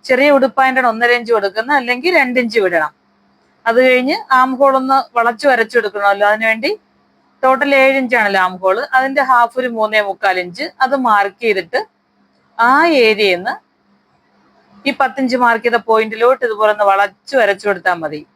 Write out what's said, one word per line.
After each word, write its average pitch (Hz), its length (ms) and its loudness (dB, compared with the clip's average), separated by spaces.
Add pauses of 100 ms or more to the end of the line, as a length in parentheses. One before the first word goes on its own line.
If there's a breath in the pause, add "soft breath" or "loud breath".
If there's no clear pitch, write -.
ചെറിയ 262 300 2
ഉടുപ്പായതുകൊണ്ടാണ് 262 560 0
ഒന്നര 233 260 0
ഇഞ്ച് 233 180 -6
കൊടുക്കുന്നത്, 214 440 -2
അല്ലെങ്കിൽ 247 400 -4
രണ്ട് 254 220 -2
ഇഞ്ച് 226 220 -2
വിടണം. 170 280 -2 (800)
അത് 233 180 2
കഴിഞ്ഞ് 254 280 0 (220)
ആം 262 220 2
ഹോൾ 269 200 4
ഒന്ന് 262 180 0 (200)
വളച്ച് 233 340 -2
വരച്ചെടുക്കണമല്ലോ, 208 800 0
അതിനുവേണ്ടി 220 420 -2 (720)
ടോട്ടൽ 262 280 2 (100)
ഏഴ് 269 200 4
ഇഞ്ചാണല്ലോ 214 440 0
ആം 185 160 -4
ഹോൾ, 190 160 0 (180)
അതിന്റെ 269 360 0
ഹാഫ് 240 300 2
ഒരു 247 140 -4
മൂന്നേ 214 320 0
മുക്കാൽ 185 360 -2
ഇഞ്ച് 180 220 -10 (200)
അത് 254 100 -2 (120)
മാർക്ക് 202 380 0
ചെയ്തിട്ട് 190 360 -2 (880)
ആ - 20 4 (320)
ഏരിയയിൽ 208 340 2
നിന്ന് 185 160 -6 (1400)
ഈ 269 120 -4
പത്ത് 269 240 -4
ഇഞ്ച് 247 200 -2
മാർക്ക് 233 220 0
ചെയ്ത 233 140 0 (100)
പോയിന്റിലോട്ട് 220 560 0
ഇതുപോലെ 214 280 0
ഒന്ന് 208 160 0
വളച്ച് 196 500 -2
വരച്ചു 202 280 0
കൊടുത്താൽ 180 360 -2
മതി. 151 180 -10 (120)